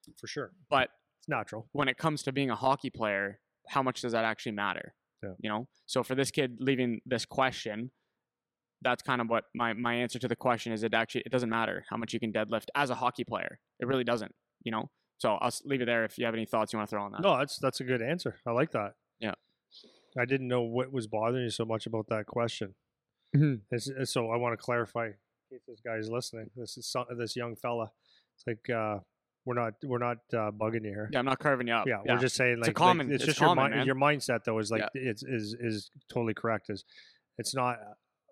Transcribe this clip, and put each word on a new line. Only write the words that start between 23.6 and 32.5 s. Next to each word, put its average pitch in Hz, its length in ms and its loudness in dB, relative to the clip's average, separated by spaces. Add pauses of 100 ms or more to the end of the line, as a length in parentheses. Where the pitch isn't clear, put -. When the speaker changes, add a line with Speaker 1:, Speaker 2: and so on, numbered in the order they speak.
Speaker 1:
This, 123 200 -4 (200)
so 117 200 0
I 117 60 2
wanna 120 200 0
clarify 117 520 -2
in 104 60 -12 (360)
case 127 160 -16
this 110 180 -18
guy 113 120 -4
is 110 120 -4
listening. 113 480 -6
This 120 220 -12
is 120 120 -12
so-, 123 140 -2 (140)
this 117 180 -4
young 120 200 -4
fella. 117 340 -4 (460)
It's - 100 -18
like, 117 280 -4
uh, 107 260 0 (480)
we're 123 60 0
not, 117 180 0 (100)
we're 131 140 -2
not, 120 220 0 (160)
uh, 110 160 2
bugging 110 340 0
you 104 60 -6
here. 104 200 -6
Speaker 2:
Yeah, 127 100 2
I'm 123 40 2
not 131 140 2
carving 127 300 2
you 117 40 2
up. 117 140 4
Speaker 1:
Yeah, 107 180 0
Speaker 2:
Yeah. 127 80 4
Speaker 1:
we're 120 80 4
just 127 160 2
saying, 123 220 4